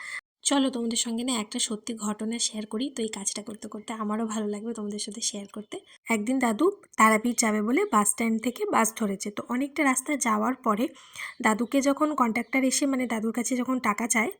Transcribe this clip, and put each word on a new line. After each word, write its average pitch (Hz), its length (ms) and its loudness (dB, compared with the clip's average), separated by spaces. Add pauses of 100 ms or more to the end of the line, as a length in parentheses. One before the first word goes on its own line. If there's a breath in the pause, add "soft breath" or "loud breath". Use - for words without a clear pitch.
(420 loud breath)
চলো, 269 280 2
তোমাদের 233 260 -2
সঙ্গে 226 280 -2
না 262 80 -2
একটা 220 260 -4
সত্যি 233 360 -4
ঘটনা 220 440 -4
শেয়ার 214 280 -4
করি। 240 300 -4
তো 233 60 -4
এই 220 60 -2
কাজটা 208 340 -6
করতে 214 260 -12
করতে 214 240 -10
আমারও 214 340 -2
ভালো 214 200 -4
লাগবে 208 280 -4
তোমাদের 208 240 -6
সাথে 208 220 -8
শেয়ার 202 340 -6
করতে। 214 260 -12 (300 soft breath)
একদিন 226 280 0
দাদু 247 320 4 (260)
তারাপীঠ 220 440 6
যাবে 214 220 2
বলে 262 300 2
বাস 311 160 6
স্ট্যান্ড 226 340 0
থেকে 247 240 -2
বাস 226 300 4
ধরেছে। 202 340 -2
তো - 180 -8
অনেকটা 277 360 0
রাস্তা 269 320 2
যাওয়ার 220 380 2
পরে 220 340 0 (540 loud breath)
দাদুকে 226 380 2
যখন 285 340 2
কন্ট্রাক্টর 247 500 2
এসে, 262 220 2
মানে, 254 200 0
দাদুর 226 260 -2
কাছে 247 240 -2
যখন 247 220 0
টাকা 226 280 0
চায়, 226 340 2